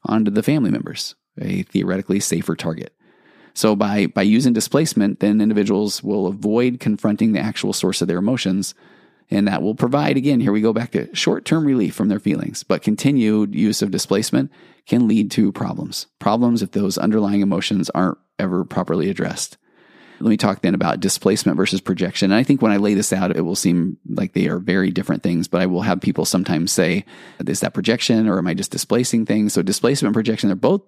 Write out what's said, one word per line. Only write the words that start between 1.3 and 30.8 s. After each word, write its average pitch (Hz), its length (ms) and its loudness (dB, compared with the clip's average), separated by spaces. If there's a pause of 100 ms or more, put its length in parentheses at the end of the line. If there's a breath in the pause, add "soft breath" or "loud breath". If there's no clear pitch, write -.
a 95 240 -4
theoretically 95 560 -2
safer 85 340 -4
target. - 400 -8 (600 soft breath)
So 107 200 4
by, 101 320 2
by - 160 0
using 117 300 4
displacement, 113 680 0
then 107 220 2
individuals 104 600 0
will 98 280 -2
avoid 110 500 0
confronting 107 540 0
the 87 80 0
actual 104 320 -4
source - 280 -2
of 101 60 -2
their 87 120 0
emotions. 98 540 -2 (600 soft breath)
And 104 160 2
that 92 120 -2
will 107 140 -2
provide, 139 420 2
again, 135 220 2
here 104 140 2
we 107 80 2
go 110 120 2
back 117 200 -4
to 65 240 -4
short-term - 480 0
relief 127 320 2
from 110 120 0
their 101 120 0
feelings, - 420 -4
but 90 200 0
continued 107 720 2
use 107 260 2
of 104 80 -2
displacement 107 640 0 (340 soft breath)
can 120 220 2
lead 107 240 2
to 101 180 2
problems. - 560 -8 (140)
Problems 117 420 2
if 92 80 -6
those 98 280 -2
underlying 101 420 2
emotions 98 500 0
aren't 90 280 0 (200)
ever 92 260 -2
properly 90 460 -2
addressed. - 480 -6 (640 soft breath)
Let 113 100 2
me 107 60 4
talk 95 260 0
then 90 120 2
about - 240 0
displacement 92 580 0
versus 95 240 0
projection. 95 520 -2
And 110 80 4
I - 20 2
think 135 180 2
when 110 120 4
I 101 60 2
lay 101 160 2
this 101 180 0
out, 95 240 0
it 85 60 -2
will 87 120 -2
seem 87 440 0 (100)
like - 240 -4
they 92 160 0
are 90 100 -2
very 92 320 0
different 92 320 -4
things, 87 240 0
but 90 140 0
I 92 60 0
will 87 160 0
have 92 180 0
people 78 240 0
sometimes 85 480 0
say, 90 320 0 (420 loud breath)
"Is - 140 -2
that - 120 -2
projection 110 560 0
or 92 80 2
am 90 120 -2
I 90 60 -2
just 98 180 -6
displacing 113 540 -2
things?" 107 260 0
So 90 100 0
displacement 117 460 0
and 107 60 0
projection, 110 340 0
they're 95 80 0
both 190 320 2